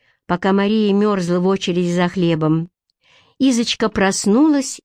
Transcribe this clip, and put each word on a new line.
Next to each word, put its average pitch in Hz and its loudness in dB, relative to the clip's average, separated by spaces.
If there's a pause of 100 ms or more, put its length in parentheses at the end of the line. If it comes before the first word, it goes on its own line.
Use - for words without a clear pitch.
(260)
пока 180 -2
Мария 202 0
мерзла 196 0
в 180 0
очереди 180 -2
за 175 0
хлебом, 165 -2 (680)
Изочка 254 0
проснулась 240 0